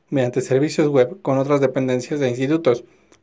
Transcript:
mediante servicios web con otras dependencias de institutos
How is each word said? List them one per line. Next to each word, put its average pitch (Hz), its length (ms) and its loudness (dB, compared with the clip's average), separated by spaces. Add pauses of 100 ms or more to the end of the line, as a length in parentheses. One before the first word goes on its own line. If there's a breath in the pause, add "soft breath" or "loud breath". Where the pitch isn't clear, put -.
(100)
mediante 127 300 0
servicios 147 480 0
web 135 340 0
con 135 160 0
otras 139 220 0
dependencias 131 580 -2
de 135 100 0
institutos 131 540 0 (400 soft breath)